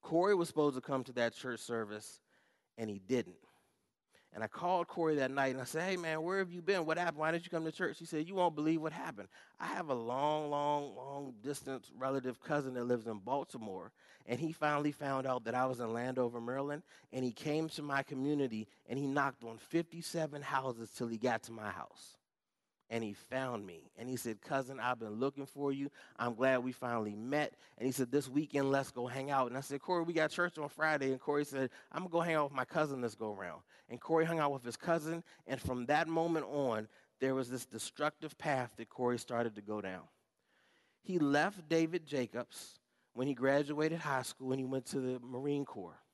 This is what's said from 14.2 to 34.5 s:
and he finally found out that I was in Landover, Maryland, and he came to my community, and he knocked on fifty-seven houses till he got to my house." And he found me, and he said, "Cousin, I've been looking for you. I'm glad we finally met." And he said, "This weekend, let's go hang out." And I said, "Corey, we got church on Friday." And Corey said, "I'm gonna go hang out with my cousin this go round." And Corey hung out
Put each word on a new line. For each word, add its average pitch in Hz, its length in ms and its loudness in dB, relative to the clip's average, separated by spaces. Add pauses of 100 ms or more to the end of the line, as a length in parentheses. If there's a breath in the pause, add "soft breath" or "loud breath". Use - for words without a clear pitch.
and 123 140 -2
he 160 100 0
finally 147 400 2
found 139 380 -2
out 123 160 0
that 113 100 0
I 127 120 4
was 131 120 0
in 117 140 -2
Landover, 123 480 0
Maryland, 139 420 -4 (300 loud breath)
and 127 120 -2
he 127 60 2
came 156 400 -2
to 156 120 -8
my 143 200 2
community, 135 640 0 (200 soft breath)
and 123 120 -4
he 143 80 0
knocked 135 380 0
on 113 120 -10
fifty-seven 160 840 -4
houses 131 480 -2
till - 160 -4
he 113 100 -2
got 113 280 2
to 120 80 -12
my 107 180 -6
house." - 460 -12 (720)
And 113 120 0
he 104 120 -4
found 127 500 -4
me, 85 320 -14
and 120 140 -8
he 127 60 -2
said, 113 260 -4
"Cousin, 135 360 -2
I've 123 200 -2
been 107 160 -6
looking 135 320 -2
for 143 260 -2
you. 139 180 -4 (260 loud breath)
I'm 120 180 -2
glad 127 280 4
we 127 80 -2
finally 117 440 -2
met." 135 420 -2 (220 loud breath)
And 120 80 -2
he 131 60 2
said, 123 180 0
"This 139 180 2
weekend, 139 420 2
let's 139 200 2
go 123 160 -4
hang 135 240 -4
out." 135 160 4
And 120 100 -4
I 135 60 -4
said, 139 180 -6
"Corey, 175 220 0
we 165 100 -2
got 156 180 4
church 175 280 -2
on 147 100 -4
Friday." 147 420 2
And 131 100 0
Corey 147 260 2
said, 135 240 -2 (200 loud breath)
"I'm 160 100 -4
gonna 185 100 -6
go 170 100 2
hang 165 140 2
out 151 100 6
with 143 80 -4
my 131 140 0
cousin 147 340 0
this 117 140 0
go 110 180 -4
round." 92 300 -8 (260 loud breath)
And 120 120 -10
Corey 160 260 2
hung 165 120 0
out 147 140 4